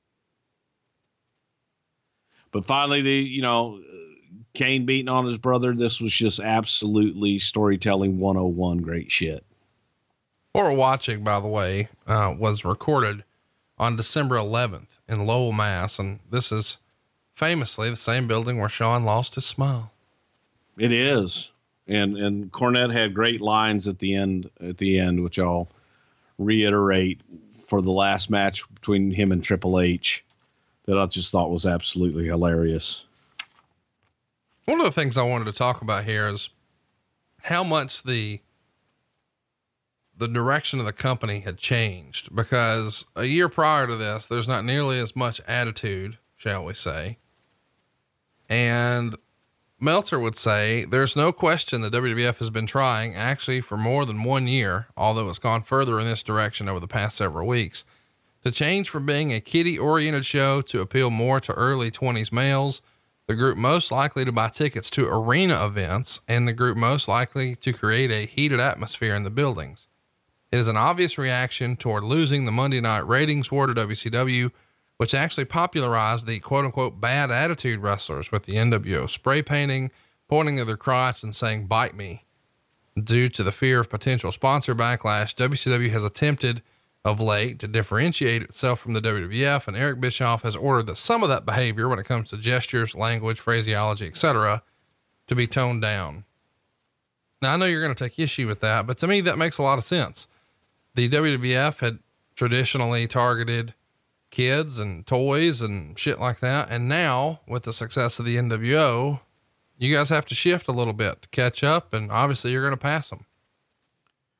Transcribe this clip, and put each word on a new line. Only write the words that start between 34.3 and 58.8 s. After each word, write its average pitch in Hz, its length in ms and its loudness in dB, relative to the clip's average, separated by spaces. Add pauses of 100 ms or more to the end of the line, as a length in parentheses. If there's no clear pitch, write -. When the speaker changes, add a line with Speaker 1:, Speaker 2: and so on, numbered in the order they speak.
Speaker 2:
One 320 140 2
of 320 60 4
the 180 60 2
things 135 260 0
I 127 60 4
wanted 120 220 0
to 110 60 -6
talk 123 300 -2
about 104 240 -2
here 107 220 0
is 101 220 -6 (920)
how 175 220 -2
much 156 400 -2
the, 110 360 -4 (1800)
the 117 120 -6
direction 127 520 -2
of 117 60 -4
the 107 80 -4
company 113 460 -4
had 95 180 -10
changed, 101 800 -4
because 113 680 0 (100)
a 107 100 -4
year 165 240 2
prior 151 380 2
to 117 80 -2
this, 107 320 -4
there's 117 200 -2
not 117 180 -2
nearly 131 340 0
as 113 160 -4
much 120 320 -2
attitude, 110 720 -4 (180)
shall 98 300 -4
we 90 80 -8
say. 80 440 -6 (1300)
And 120 640 0 (640)
Meltzer 160 400 0
would 113 160 -2
say, 110 500 0
"There's 127 300 0
no 151 160 2
question 160 500 0
the 107 100 -4
W 123 220 0
W 120 140 0
F 120 120 -2
has 113 100 -4
been 113 160 -4
trying, 117 480 0
actually 127 480 -2
for 104 160 -8
more 127 280 0
than 107 180 -4
one 131 240 0
year, 113 400 0 (100)
although 110 320 0
it's 85 80 -8
gone 113 240 0
further 127 380 0
in 113 80 -2
this 113 160 -4
direction 107 440 -2
over 95 120 -4
the 87 80 -10
past 104 280 -2
several 82 300 -2
weeks, 117 380 -2 (600)
to 147 60 0
change 180 400 0